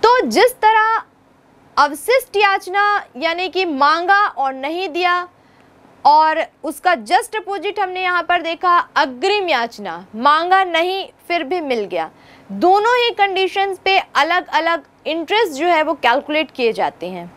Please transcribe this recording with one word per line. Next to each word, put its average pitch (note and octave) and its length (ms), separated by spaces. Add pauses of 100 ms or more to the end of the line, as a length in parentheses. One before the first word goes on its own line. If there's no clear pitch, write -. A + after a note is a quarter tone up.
तो A#4+ 180
जिस D4 260
तरह A4 500 (720)
अवशिष्ट F4+ 600
याचना G4+ 680 (100)
यानी E4 320
कि F4+ 160
मांगा E4+ 640
और C4+ 280
नहीं D#4+ 340
दिया, F4 400 (760)
और D#4 420 (180)
उसका E4 300
just D4 360
opposite G#4 500
हमने F#4 220
यहाँ F4+ 200
पर F4 200
देखा E4+ 540
अग्रिम D#4+ 520
याचना, G#3+ 580 (100)
मांगा D#4+ 480
नहीं F4+ 440 (200)
फिर E4+ 160
भी F4 160
मिल B3 240
गया। E3 260 (420)
दोनों G#4 520
ही A#4 60
conditions G4 680
पे G4 200
अलग-अलग E4 840 (240)
interest E4+ 460
जो C#4 140
है E4 160
वो D#4 120
calculate C#4 560
किए A#3 220
जाते E3+ 340
हैं। F3 300